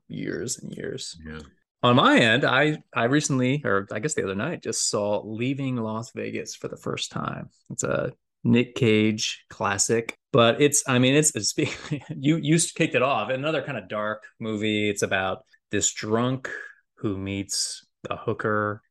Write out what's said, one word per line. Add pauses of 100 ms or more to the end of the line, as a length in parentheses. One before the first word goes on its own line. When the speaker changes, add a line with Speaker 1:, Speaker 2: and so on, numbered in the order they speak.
Speaker 1:
years
and
years.
Speaker 2:
Yeah. (420)
Speaker 1:
On
my
end,
I, (160)
I
recently,
or
I
guess
the
other
night,
just
saw
Leaving
Las
Vegas
for
the
first
time. (200)
It's
a (320)
Nick
Cage
classic, (160)
but
it's,
I
mean,
it's,
it's
<laughs>
you,
you (160)
kicked
it
off.
Another
kind
of
dark (160)
movie.
It's
about (260)
this
drunk (480)
who
meets (240)
a
hooker